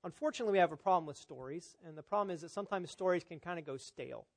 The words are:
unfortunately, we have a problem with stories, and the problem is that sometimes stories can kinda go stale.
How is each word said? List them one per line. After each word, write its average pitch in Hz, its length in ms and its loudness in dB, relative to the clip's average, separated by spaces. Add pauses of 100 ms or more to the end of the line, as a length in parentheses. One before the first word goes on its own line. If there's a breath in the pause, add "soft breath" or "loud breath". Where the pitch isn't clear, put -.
unfortunately, 226 480 0
we 196 60 8
have 175 120 8
a 151 60 -8
problem 175 300 4
with 147 100 -10
stories, 139 580 -12 (100)
and 156 140 -14
the 151 60 -12
problem 202 280 0
is 160 100 -6
that 170 100 -14
sometimes 190 400 -4
stories 185 320 2
can 160 160 -14
kinda 170 220 -6
go 135 140 -8
stale. - 600 -10